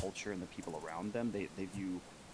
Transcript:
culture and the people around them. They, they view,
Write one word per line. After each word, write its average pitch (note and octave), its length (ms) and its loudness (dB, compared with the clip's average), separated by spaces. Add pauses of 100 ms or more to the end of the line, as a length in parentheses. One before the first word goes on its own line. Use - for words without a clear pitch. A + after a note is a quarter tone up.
culture G#2 320 0
and F#2 100 0
the F2 40 -2
people D#2+ 380 -4
around F2+ 280 0
them. A#2 200 4
They, G2+ 240 2
they F#2+ 100 0
view, F#2 340 0 (340)